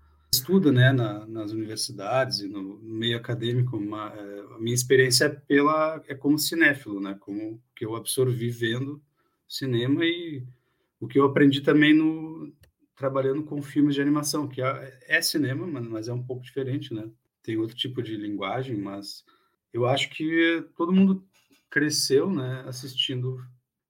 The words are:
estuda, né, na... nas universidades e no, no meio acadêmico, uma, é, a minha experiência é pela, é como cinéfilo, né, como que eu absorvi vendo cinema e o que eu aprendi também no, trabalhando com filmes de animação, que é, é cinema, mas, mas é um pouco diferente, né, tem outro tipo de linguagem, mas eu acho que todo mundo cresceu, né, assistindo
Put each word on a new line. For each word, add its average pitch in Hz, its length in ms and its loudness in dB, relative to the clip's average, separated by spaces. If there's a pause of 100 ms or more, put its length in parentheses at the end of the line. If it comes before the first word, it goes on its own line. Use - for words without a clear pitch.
(340)
estuda, 165 400 4
né, 127 180 6
na... 107 340 0
nas 110 260 -8
universidades 110 880 -4
e 98 80 -8
no, 101 300 -10
no 110 140 -14
meio 117 220 -2
acadêmico, 120 600 -2
uma, 104 320 -6
é, 101 300 -14 (160)
a 113 40 -14
minha 117 160 -2
experiência 131 500 4
é 143 40 4
pela, 156 760 2
é 139 80 -10
como 147 240 2
cinéfilo, 143 640 0
né, 98 200 -6
como 110 420 -10 (120)
que - 120 -10
eu 110 100 -6
absorvi 117 540 -2
vendo 120 520 -4 (460)
cinema 135 560 0
e 165 400 -4 (560)
o 110 80 -10
que - 100 -2
eu 139 80 8
aprendi 139 360 6
também 151 320 6
no, 156 580 0 (420)
trabalhando 135 500 -2
com 147 180 -8
filmes 143 340 2
de 139 60 2
animação, 147 460 0
que 127 140 -8
é, 131 460 -4
é 160 140 2
cinema, 151 440 -2
mas, 131 220 -8
mas 110 220 -8
é 120 40 -4
um 123 80 -6
pouco 127 220 -10
diferente, 135 500 -6
né, 107 120 -8 (360)
tem 113 140 -6
outro 110 220 -4
tipo 123 260 -6
de 107 140 -8
linguagem, 104 580 -6
mas 98 480 -10 (480)
eu 120 160 0
acho 135 220 0
que 165 520 2 (140)
todo 170 160 0
mundo 190 320 6 (460)
cresceu, 147 600 2
né, 131 380 -4
assistindo 127 720 -4 (480)